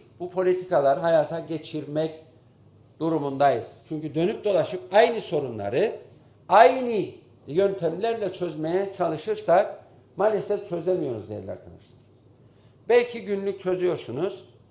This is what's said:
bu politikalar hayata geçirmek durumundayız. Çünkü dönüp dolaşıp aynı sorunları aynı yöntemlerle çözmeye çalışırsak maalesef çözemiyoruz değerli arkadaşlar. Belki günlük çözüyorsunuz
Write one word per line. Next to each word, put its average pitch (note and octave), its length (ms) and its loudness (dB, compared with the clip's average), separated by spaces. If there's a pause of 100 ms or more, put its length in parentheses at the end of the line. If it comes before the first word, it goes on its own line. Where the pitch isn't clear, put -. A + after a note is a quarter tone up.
(200)
bu F3+ 100 -8
politikalar F3+ 720 2
hayata E3 400 2
geçirmek D3+ 720 -6 (880)
durumundayız. C#3+ 680 2 (200)
Çünkü D3+ 280 -8
dönüp F#3+ 280 0
dolaşıp F#3 380 0 (100)
aynı A3+ 300 6
sorunları C3 760 -2 (540)
aynı A#3+ 560 6 (420)
yöntemlerle G3 840 -2
çözmeye F3 640 -4
çalışırsak F3+ 840 0 (320)
maalesef G3+ 540 0
çözemiyoruz D#3 600 -4
değerli G2 220 -10
arkadaşlar. F2 400 -18 (1000)
Belki A#3+ 320 2
günlük G3 380 -4
çözüyorsunuz F3+ 840 -4 (260)